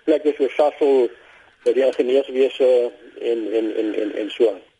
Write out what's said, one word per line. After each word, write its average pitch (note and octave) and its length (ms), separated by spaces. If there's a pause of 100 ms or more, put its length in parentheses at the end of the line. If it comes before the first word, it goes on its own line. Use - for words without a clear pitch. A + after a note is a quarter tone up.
plekke D3+ 320
soos C3+ 180
Sasol C#3 540 (540)
by A#2+ 100
die B2+ 120
ingenieurswese B2+ 1080 (300)
en, A2+ 320
en, A2+ 220
en, A2 200
en, G2+ 200
en G#2+ 140
so A#2 200
aan. F#2+ 120 (180)